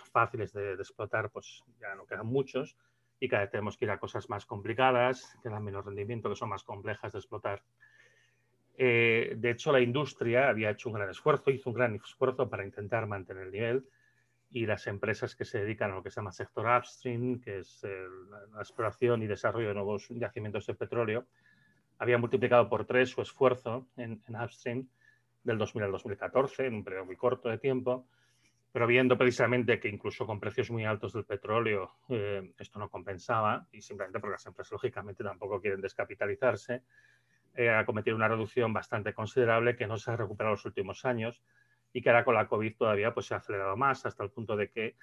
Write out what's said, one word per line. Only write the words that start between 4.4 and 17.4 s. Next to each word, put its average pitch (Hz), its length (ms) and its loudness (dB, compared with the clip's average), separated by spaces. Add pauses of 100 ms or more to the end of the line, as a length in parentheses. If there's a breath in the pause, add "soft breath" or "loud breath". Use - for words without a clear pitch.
complicadas, 123 1000 2
que 123 60 -8
dan 104 160 -6
menos 98 200 -6
rendimiento, 104 440 -6
que 101 80 -2
son 113 140 -6
más 98 120 -6
complejas 104 500 -8
de 104 60 -8
explotar. 101 440 -6 (1120 soft breath)
Eh, 117 600 4
de 117 120 2
hecho, 143 220 0
la 131 80 8
industria 123 720 2
había 107 200 0
hecho 107 200 -6
un 107 60 -4
gran 101 120 -4
esfuerzo, 143 420 2
hizo 127 200 -4
un 110 60 -6
gran 120 180 2
esfuerzo 123 560 -2
para 101 160 -6
intentar 104 400 -4
mantener 95 380 -8
el 95 80 -12
nivel, 117 360 -2 (640 soft breath)
y 117 160 -2
las 104 200 -2
empresas 104 480 -2
que - 120 -8
se 113 140 -4
dedican 107 300 -2
a 95 40 -6
lo 92 80 -8
que 98 80 -12
se - 60 -14
llama 101 160 -6
sector 107 340 -6
upstream, 120 760 0